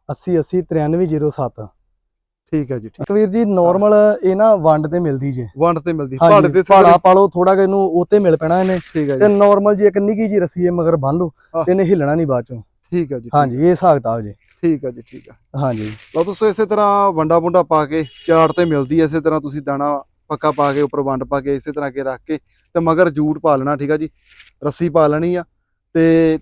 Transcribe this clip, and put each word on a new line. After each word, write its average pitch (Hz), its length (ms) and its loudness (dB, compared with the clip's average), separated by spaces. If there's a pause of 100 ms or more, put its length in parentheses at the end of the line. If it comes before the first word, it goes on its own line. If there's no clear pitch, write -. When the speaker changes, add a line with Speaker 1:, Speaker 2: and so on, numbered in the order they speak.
Speaker 1:
ਅੱਸੀ 165 300 -4
ਅੱਸੀ 180 220 -4
ਤਰਿਆਨਵੇਂ 160 460 -2
ਜ਼ੀਰੋ 151 220 -2
ਸੱਤ। 120 380 -8 (840)
Speaker 2:
ਠੀਕ 147 200 -4
ਆ 131 40 -6
ਜੀ, 110 120 -10
ਠੀਕ। - 140 -16
Speaker 1:
ਇੱਕ 147 100 -8
ਵੀਰ 208 180 0
ਜੀ, 226 160 0
ਨਾਰਮਲ 190 480 2 (300)
ਇਹ 185 120 0
ਨਾ 214 200 4
ਵੰਡ 156 320 2
ਤੇ 165 120 -2
ਮਿਲਦੀ 139 320 -4
ਜੇ। 123 160 -8 (100)
Speaker 2:
ਵੰਡ 165 220 0
ਤੇ 165 140 -6
ਮਿਲਦੀ। 139 280 -8
Speaker 1:
ਹਾਂਜੀ, 170 100 6
Speaker 2:
ਪਹਾੜੇ 190 180 6
ਤੇ 170 120 0
Speaker 1:
ਪਹਾੜਾ 190 280 6
Speaker 2:
ਸਾਰੇ 175 140 6
Speaker 1:
ਪਾਲੋ 190 240 6
ਥੋੜਾ 180 260 2
ਜਿਹਾ 196 100 2
ਇਹਨੂੰ, 196 160 0
ਉਹ 175 260 0
ਤੇ 208 140 2
ਮਿਲ 175 180 2
ਪੈਣਾ 160 220 0
ਇਹਨੇ। 185 200 0
Speaker 2:
ਠੀਕ 151 300 -6
ਆ 143 40 0
ਜੀ। 131 60 -2
Speaker 1:
ਤੇ 208 80 4
ਨਾਰਮਲ 202 480 4
ਜੀ 202 100 0
ਇੱਕ 196 120 2
ਨਿੱਕੀ 208 300 -2
ਜੀ 202 120 0
ਰੱਸੀ 180 260 -2
ਹੈ 175 60 0
ਮਗਰ 170 240 0
ਬੰਨ 143 220 -2
ਲਓ, 175 140 -4 (240)
Speaker 2:
ਆਹ। 160 100 -2
Speaker 1:
ਤੇ 180 60 0
ਇਹਨੇ 190 120 2
ਹਿੱਲਣਾ 160 320 0
ਨਹੀਂ 165 120 -2
ਬਾਅਦ 123 160 -2
ਚੋਂ। 117 180 -16 (300)
Speaker 2:
ਠੀਕ 165 220 -4
ਆ 131 40 -6
ਜੀ, 117 60 -12
ਠੀਕ 120 120 -4
Speaker 1:
ਹਾਂਜੀ, 139 220 0
Speaker 2:
ਆ। 135 40 -2
Speaker 1:
ਇਹ 170 80 4
ਹਿਸਾਬ 175 280 2
ਕਿਤਾਬ 117 240 -4
ਜੀ। 104 120 -12 (280)
Speaker 2:
ਠੀਕ 151 240 -2
ਆ 127 60 -8
ਜੀ, 120 100 -16
ਠੀਕ - 280 -20
ਆ। - 40 -20 (260)
Speaker 1:
ਹਾਂਜੀ। 113 320 -6 (240)
Speaker 2:
ਲਓ 160 80 0
ਦੋਸਤੋ, 202 240 -4
ਇਸੇ 214 180 -2
ਤਰ੍ਹਾਂ 202 460 0
ਵੰਡਾ 160 280 0
ਵੁੰਡਾ 175 240 0
ਪਾ 156 220 0
ਕੇ 156 200 -4 (220)
ਚਾਰ 160 240 4
ਤੇ 175 140 0
ਮਿਲਦੀ 147 340 -2
ਆ, 160 60 4
ਇਸੇ 156 160 -2
ਤਰ੍ਹਾਂ 156 200 -2
ਤੁਸੀਂ 147 200 -10
ਦਾਣਾ 139 420 -6 (240)
ਪੱਕਾ 151 240 -2
ਪਾ 147 220 0
ਕੇ, 143 80 -2
ਉੱਪਰ 143 200 -2
ਵੰਡ 135 220 -4
ਪਾ 135 180 -4
ਕੇ, 139 140 -4
ਇਸੇ 139 160 -10
ਤਰ੍ਹਾਂ 143 200 -8
ਕੇ 135 120 -8
ਰੱਖ 131 240 -8
ਕੇ 156 100 -6
ਤੇ - 420 -10
ਮਗਰ 165 300 2
ਜੂਟ 151 300 -4
ਪਾ 151 160 0
ਲੈਣਾ, 139 200 -2
ਠੀਕ 143 160 -6
ਆ 156 60 -2
ਜੀ। 151 120 -8 (540)
ਰੱਸੀ 147 260 -4
ਪਾ 156 180 2
ਲੈਣੀ 160 280 -2
ਆ 175 80 -6 (500)
ਤੇ 165 480 2